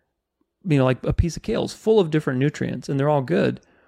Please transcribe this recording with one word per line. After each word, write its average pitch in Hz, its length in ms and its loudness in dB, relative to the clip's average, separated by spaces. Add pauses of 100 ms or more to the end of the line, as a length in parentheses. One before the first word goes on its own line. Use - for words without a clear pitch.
(640)
you 151 120 2
know, 131 80 4
like, 127 180 0
a - 100 0
piece 165 220 0
of - 80 -14
kale 214 220 -2
is 196 80 -8
full 220 260 2
of 170 100 2
different 147 300 -2
nutrients, - 480 -2
and 139 120 -2
they're 143 100 0
all 147 120 2
good, 127 380 0 (280)